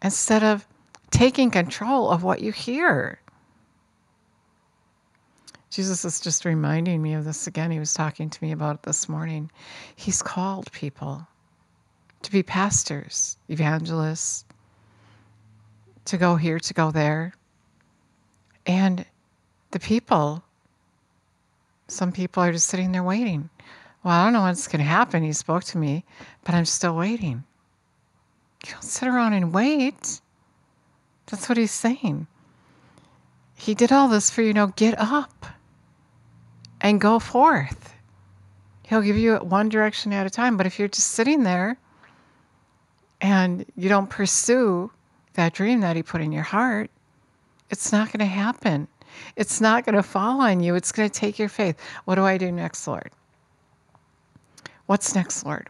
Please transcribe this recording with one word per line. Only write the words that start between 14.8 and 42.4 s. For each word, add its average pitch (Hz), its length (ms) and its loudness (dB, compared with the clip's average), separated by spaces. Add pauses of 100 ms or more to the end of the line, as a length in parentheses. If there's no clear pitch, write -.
to 190 140 -4
go 175 180 4
here, 160 220 0
to - 160 -8
go 160 160 2
there. 156 420 0 (1300)
And 185 400 2 (640)
the 185 100 -6
people, 170 640 0 (1400)
some 180 260 -4
people 180 300 -2
are 175 100 4
just 165 160 -2
sitting 185 240 -2
there 185 100 -2
waiting. 180 460 -2 (540)
"Well, 175 100 2
I 175 120 6
don't 233 100 4
know 214 80 4
what's 180 260 0
gonna 151 160 0
happen. 170 380 2
He 151 100 -2
spoke 165 320 -2
to - 140 -6
me, 151 260 0 (400)
but 175 100 0
I'm 170 120 2
still 170 280 -2
waiting." 170 500 -4 (1200)
You - 60 -14
don't - 120 -16
sit - 240 -6
around 240 240 2
and 175 220 0
wait. 269 640 0 (1080)
That's - 220 -10
what 240 80 0
he's 226 160 2
saying. 185 540 -2 (1300)
He - 200 -4
did 233 160 4
all 269 180 8
this 214 200 2
for - 140 0
you. 220 100 4
Now 208 140 4
get 220 320 2
up 254 480 -2 (1400)
and 202 180 4
go 220 180 6
forth. 240 760 2 (880)
He'll 220 180 0
give 208 160 2
you 226 200 4
one 202 340 0
direction 214 420 0
at 196 140 -2
a 190 40 -6
time. 233 280 0
But 190 80 2
if 185 120 -4
you're 202 100 0
just - 240 -2
sitting 269 300 2
there 190 360 0 (1400)